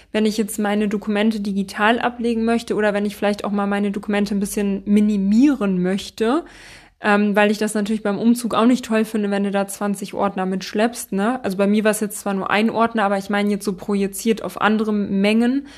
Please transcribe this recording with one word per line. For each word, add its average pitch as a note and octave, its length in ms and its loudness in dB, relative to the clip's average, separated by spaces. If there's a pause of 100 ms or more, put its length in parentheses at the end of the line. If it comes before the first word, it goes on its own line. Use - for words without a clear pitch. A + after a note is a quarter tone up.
(120)
wenn G#3+ 140 2
ich G#3+ 120 0
jetzt A3 220 -2
meine G#3 280 0
Dokumente G#3 520 0
digital G#3 600 0
ablegen A#3+ 460 -2
möchte A#3 300 0
oder G#3 180 2
wenn G#3 120 -2
ich G3+ 100 -4
vielleicht G#3 280 -2
auch G3+ 80 -4
mal G3+ 160 0
meine G3+ 220 0
Dokumente G3+ 460 -2
ein G3 40 0
bisschen G3+ 460 -2
minimieren G#3 960 4
möchte. A3 640 0 (560)
Ähm, G#3 320 2
weil G#3 160 4
ich G#3 80 0
das G#3+ 180 -2
natürlich G#3+ 280 -2
beim G3+ 160 0
Umzug A#3 340 2
auch G#3+ 120 4
nicht B3 180 4
toll A3 220 0
finde, G#3 260 -2
wenn G3+ 140 0
du G3 60 -2
da G3 180 0
zwanzig G3+ 440 -6
Ordner F#3+ 320 -2
mitschleppst, G#3 680 -2
ne? A3 320 0
Also F#3+ 100 -4
bei G3+ 100 2
mir G#3 200 4
war G#3+ 60 4
es G#3 100 -2
jetzt G3+ 180 -6
zwar G3+ 140 -4
nur F#3+ 180 -2
ein G#3+ 180 2
Ordner, A3+ 340 0
aber G3+ 140 0
ich G3 120 -6
meine G#3 200 0
jetzt G3+ 140 -2
so G#3 80 -2
projiziert G3 720 -2
auf - 160 -8
andere G#3+ 320 0
Mengen, G#3+ 760 0 (100)